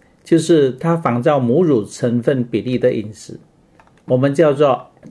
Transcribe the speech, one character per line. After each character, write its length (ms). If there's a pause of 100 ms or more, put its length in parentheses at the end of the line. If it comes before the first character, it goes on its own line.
(220)
就 160
是 340
它 220
仿 280
照 180
母 240
乳 220
成 360
分 220
比 160
例 160
的 160
饮 180
食， 300 (640)
我 100
们 200
叫 180
做 320 (260)